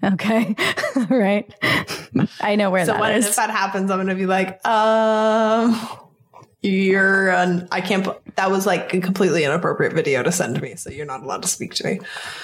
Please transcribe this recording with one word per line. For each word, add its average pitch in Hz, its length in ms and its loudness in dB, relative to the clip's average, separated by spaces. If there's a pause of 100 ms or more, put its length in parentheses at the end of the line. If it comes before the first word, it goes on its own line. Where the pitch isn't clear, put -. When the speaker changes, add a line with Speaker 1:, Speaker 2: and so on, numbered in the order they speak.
Speaker 1:
Okay. 208 500 0 (220)
<laughs> 605 200 -4
All 247 100 0 (120)
right. 202 320 0 (920)
I 208 140 0
know 202 140 2
where 185 140 2
Speaker 2:
So - 80 0
Speaker 1:
that - 80 0
Speaker 2:
when, 214 120 2
Speaker 1:
is. 226 140 2
Speaker 2:
if - 100 -2
that 220 140 0
happens, 196 400 -2
I'm 185 80 0
gonna 190 160 -2
be 190 120 -2
like, 190 400 -2
"Um, 220 1120 2 (840)
you're 190 680 4
an, 180 420 2
I 185 100 -2
can't, 190 240 0 (300)
that 190 140 2
was, 196 160 0
like, 180 280 0
a 185 60 0
completely 180 440 2
inappropriate 151 480 0
video 139 300 0
to 160 100 0
send 120 240 -2
to 151 60 -4
me. 123 140 -10
So - 140 -14
you're 139 160 -10
not 139 160 -10
allowed - 200 -8
to - 60 -4
speak - 260 -6
to - 120 -6
me." 190 140 -4 (440)